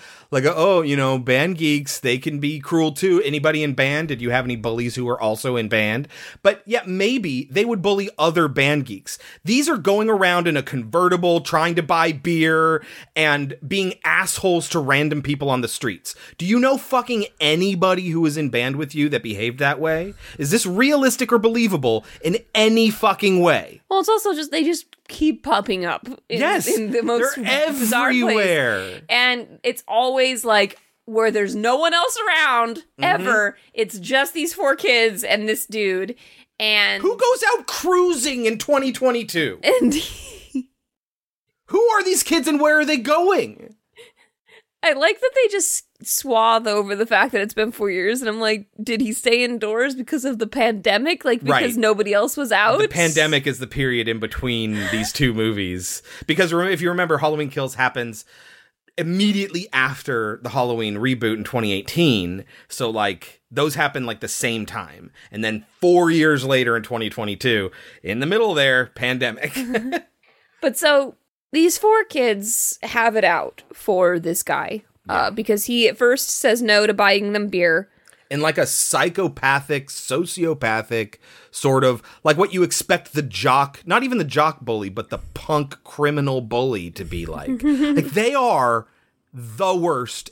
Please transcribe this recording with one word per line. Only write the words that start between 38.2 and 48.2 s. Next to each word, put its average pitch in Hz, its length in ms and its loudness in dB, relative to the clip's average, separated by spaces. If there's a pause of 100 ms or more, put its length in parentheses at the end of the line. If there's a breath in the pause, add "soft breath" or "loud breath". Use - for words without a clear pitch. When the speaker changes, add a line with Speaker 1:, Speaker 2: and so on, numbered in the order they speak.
Speaker 1:
in 220 120 0
twenty 269 360 0
twenty-two? 214 680 -2
Speaker 2:
And 359 320 2
<laughs> - 0 -
he - 760 -10 (1000)
Speaker 1:
Who 403 220 2
are 427 140 2
these 370 200 0
kids 311 240 0
and 302 140 2
where 302 180 4
are 302 60 2
they 302 120 0
going? 285 800 0 (1080 soft breath)
Speaker 2:
I 330 100 2
like 330 280 0
that 508 140 2
they 508 160 4
just - 340 -2 (180)
swathe 226 640 2
over 208 280 -2
the 208 100 0
fact 214 280 2
that 208 80 0
it's 208 120 -4
been 220 180 -2
four 208 200 -2
years, 185 280 0
and 262 80 -6